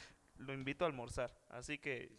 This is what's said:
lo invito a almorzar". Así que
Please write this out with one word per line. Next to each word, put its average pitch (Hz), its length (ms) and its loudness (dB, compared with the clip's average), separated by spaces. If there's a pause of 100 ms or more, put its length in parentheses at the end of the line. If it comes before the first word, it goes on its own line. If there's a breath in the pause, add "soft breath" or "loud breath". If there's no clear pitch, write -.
(360 loud breath)
lo 135 160 -4
invito 135 320 2
a 170 40 8
almorzar". 123 440 0 (180)
Así 127 280 -4
que 131 400 -2